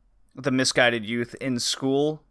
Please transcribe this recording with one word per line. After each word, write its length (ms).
the 160
misguided 540
youth 360
in 200
school, 720